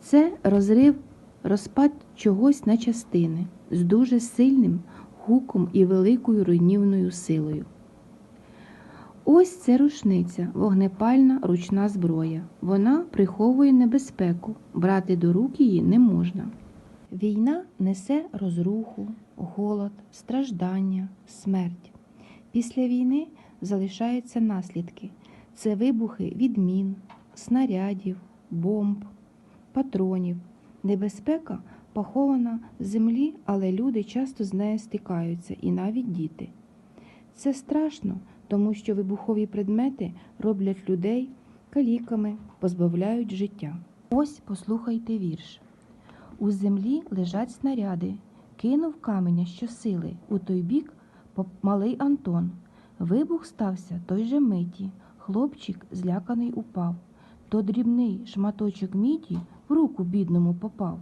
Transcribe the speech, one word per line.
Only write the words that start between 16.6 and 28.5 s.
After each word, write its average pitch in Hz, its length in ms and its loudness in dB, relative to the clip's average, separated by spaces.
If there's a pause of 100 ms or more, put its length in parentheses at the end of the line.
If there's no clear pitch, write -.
Війна 214 520 0 (140)
несе 196 540 -2
розруху, 202 760 -4 (280)
голод, 202 560 -6 (180)
страждання, 190 1000 -4 (180)
смерть. 180 680 -6 (600)
Після 240 360 -2
війни 254 380 0 (340)
залишаються 214 800 -4
наслідки. 185 680 -4 (440)
Це 214 200 -2
вибухи 220 640 -2
від 240 220 0
мін, 190 380 0 (380)
снарядів, 196 840 -2 (340)